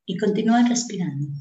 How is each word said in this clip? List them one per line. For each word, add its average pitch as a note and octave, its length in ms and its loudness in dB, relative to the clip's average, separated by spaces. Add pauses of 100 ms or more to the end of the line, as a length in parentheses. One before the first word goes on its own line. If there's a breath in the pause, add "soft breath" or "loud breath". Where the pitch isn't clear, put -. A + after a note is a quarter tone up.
y F3+ 120 -6
continúa A3 500 4
respirando. D#3+ 600 -2 (140)